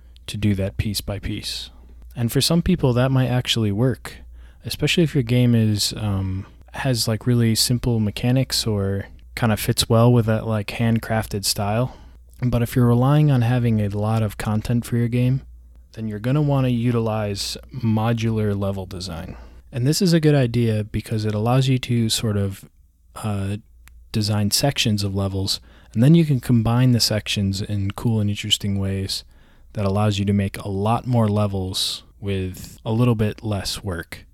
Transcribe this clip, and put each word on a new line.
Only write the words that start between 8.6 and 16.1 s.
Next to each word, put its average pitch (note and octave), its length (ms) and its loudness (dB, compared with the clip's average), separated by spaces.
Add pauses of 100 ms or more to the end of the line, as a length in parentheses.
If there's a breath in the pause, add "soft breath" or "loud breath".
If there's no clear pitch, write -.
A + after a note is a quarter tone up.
or G2 420 -2 (280)
kinda A2 220 2
fits - 300 0
well A#2 240 6
with A#2+ 140 4
that, A2+ 220 0
like, G#2+ 200 -2
handcrafted A2 760 -2
style. A2 500 -2 (460 loud breath)
But A#2+ 220 0
if - 120 -4
you're B2 120 4
relying C3+ 420 4
on C3 120 4
having A#2 380 2
a G#2 100 0
lot G#2+ 340 0
of G#2 140 -4
content A2+ 460 -2
for - 140 -4
your A#2+ 120 0
game, B2 320 2 (500)
then A2 160 -10
you're G#2 120 -6